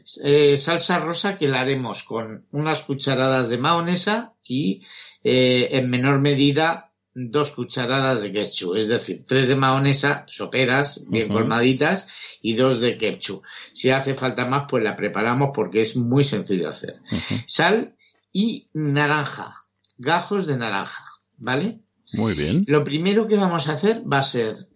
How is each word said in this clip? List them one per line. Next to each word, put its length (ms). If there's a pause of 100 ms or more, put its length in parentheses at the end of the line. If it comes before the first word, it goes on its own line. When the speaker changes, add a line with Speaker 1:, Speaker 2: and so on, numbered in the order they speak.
(240)
Speaker 1:
eh, 340
salsa 420
rosa 380
que 100
la 140
haremos 420
con 480
unas 320
cucharadas 640
de 80
mahonesa 760 (100)
y, 400 (400)
eh, 480
en 180
menor 300
medida, 720 (220)
dos 380
cucharadas 680
de 100
ketchup, 460
es 100
decir, 400
tres 200
de 80
mahonesa, 720
soperas, 800
bien 160
Speaker 2:
Ujú. 140
Speaker 1:
colmaditas, 680 (340)
y 120
dos 260
de 180
ketchup. 460 (300)
Si 160
hace 260
falta 300
más, 240
pues 140
la 120
preparamos 580
porque 280
es 160
muy 260
sencillo 420
de 40
hacer. 240 (180)
Speaker 2:
Ujú. 340
Speaker 1:
Sal 500 (360)
y 420
naranja, 920 (320)
gajos 500
de 80
naranja, 480 (340)
¿vale? 420 (340)
Speaker 2:
Muy 220
bien. 320
Speaker 1:
Lo 160
primero 440
que 80
vamos 320
a 60
hacer 280 (100)
va 80
a 40
ser, 320 (200)